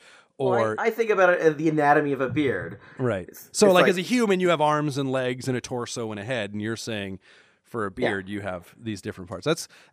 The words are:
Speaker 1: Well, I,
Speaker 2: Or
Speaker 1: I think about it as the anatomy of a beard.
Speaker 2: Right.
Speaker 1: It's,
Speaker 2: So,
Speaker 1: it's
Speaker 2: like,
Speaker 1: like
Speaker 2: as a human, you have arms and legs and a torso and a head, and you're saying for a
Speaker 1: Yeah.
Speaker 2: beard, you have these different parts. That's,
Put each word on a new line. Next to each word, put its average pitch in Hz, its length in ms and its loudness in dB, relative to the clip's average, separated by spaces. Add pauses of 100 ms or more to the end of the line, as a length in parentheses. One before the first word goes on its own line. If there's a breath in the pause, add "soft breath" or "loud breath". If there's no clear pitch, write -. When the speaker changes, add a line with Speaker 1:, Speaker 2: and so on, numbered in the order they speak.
(380 soft breath)
Speaker 1:
Well, 131 160 0
I, 117 80 4
Speaker 2:
Or 110 180 0
Speaker 1:
I 220 120 0
think 226 180 0
about 190 240 6
it 175 60 0
as 156 160 4
the 156 140 -2
anatomy 147 440 4
of 131 80 -2
a 131 80 0
beard. 104 500 -2 (200 loud breath)
Speaker 2:
Right. 104 280 -2
Speaker 1:
It's, - 240 -20
Speaker 2:
So, - 160 4
Speaker 1:
it's 185 60 8
Speaker 2:
like, 180 100 6
Speaker 1:
like - 60 4
Speaker 2:
as 180 80 2
a 190 40 -2
human, 202 380 2
you 180 100 2
have 160 120 2
arms 151 380 2
and 135 120 -2
legs 127 360 -2
and 127 100 -2
a 117 40 -4
torso 120 500 -8
and 104 80 -8
a 101 40 -10
head, 107 300 -6
and 104 80 -6
you're 110 160 -4
saying 98 420 -8 (440 soft breath)
for 110 220 -6
a 98 100 -4
Speaker 1:
Yeah. 120 140 -2
Speaker 2:
beard, 98 180 -4
you 101 140 -8
have 92 360 -10
these 110 240 -10
different 95 280 -12
parts. 90 160 -12
That's, 160 240 -4 (220 soft breath)